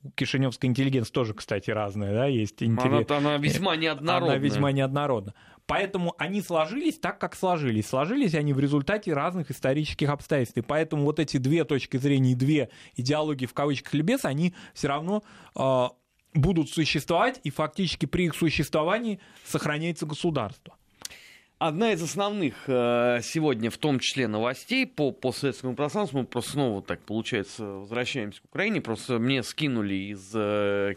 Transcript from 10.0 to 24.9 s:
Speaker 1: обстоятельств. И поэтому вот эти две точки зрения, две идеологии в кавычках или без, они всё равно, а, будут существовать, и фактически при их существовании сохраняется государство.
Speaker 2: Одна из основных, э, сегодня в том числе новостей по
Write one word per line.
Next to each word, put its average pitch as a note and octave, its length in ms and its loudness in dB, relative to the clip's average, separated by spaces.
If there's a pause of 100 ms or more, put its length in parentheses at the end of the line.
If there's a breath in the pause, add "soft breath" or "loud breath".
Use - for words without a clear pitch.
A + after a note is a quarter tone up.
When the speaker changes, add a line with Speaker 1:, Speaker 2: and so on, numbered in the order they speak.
Speaker 1:
обстоятельств. C#3+ 480 0
И A#2 60 0
поэтому D3+ 420 0
вот D3 140 2
эти D3+ 180 0
две C#3+ 280 4
точки C3+ 340 -2
зрения, C3 360 4
две C3+ 360 2 (260 loud breath)
идеологии C#3+ 480 0
в A#2+ 80 -8
кавычках C#3+ 420 -2
или C#3+ 60 2
без, A3+ 240 0
они E3 300 0 (180 loud breath)
всё - 160 -4
равно, E3+ 340 -2 (320 loud breath)
а, C3 360 2 (420)
будут D#3+ 380 2
существовать, E3+ 760 0
и D3+ 60 -4
фактически D#3 560 -2
при F3 180 0
их D#3+ 100 0
существовании F3 840 0 (240 loud breath)
сохраняется D#3 640 -4
государство. D3 680 -4 (840 loud breath)
Speaker 2:
Одна E3+ 320 0
из F3+ 100 0
основных, F3 540 -2 (140)
э, A#2+ 520 4
сегодня B2+ 480 0
в G#2+ 100 -6
том D3 200 2
числе B2 300 0
новостей B2+ 580 0
по D3 240 0